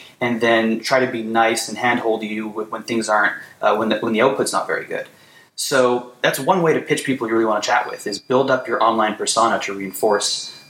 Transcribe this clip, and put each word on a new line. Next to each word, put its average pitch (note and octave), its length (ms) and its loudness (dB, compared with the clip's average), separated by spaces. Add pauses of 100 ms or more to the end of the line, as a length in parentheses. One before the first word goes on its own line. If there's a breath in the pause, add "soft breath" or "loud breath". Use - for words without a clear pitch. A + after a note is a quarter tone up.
(220 loud breath)
and A#2+ 180 0
then A2+ 400 2
try C3 200 2
to B2 120 0
be A2+ 120 -4
nice A2+ 440 0
and A2 120 -8
handhold A2+ 440 0
you G#2+ 240 -6
w-, G#2+ 220 -8
when G#2+ 140 -8
things A2 260 -2
aren't, - 240 2 (260 loud breath)
uh, G#2 160 2
when A2 140 0
the, G#2+ 80 0
when A2+ 160 -2
the G#2+ 80 2
output's - 320 2
not F#2+ 140 -2
very D#2+ 180 -4
good. - 220 -8 (480 soft breath)
So B2 640 0
that's - 180 0
one F3 220 2
way D#3+ 120 4
to B2+ 60 0
pitch - 240 -2
people B2 240 -2
you A2+ 60 -2
really A2+ 120 4
wanna G#2+ 160 0
chat - 280 0
with, - 160 -10
is G2+ 140 -6
build C3 320 2
up B2+ 160 0
your A#2 160 0
online A2 320 2
persona G#2+ 460 2
to G2+ 120 -6
reinforce, G2 800 -2 (140)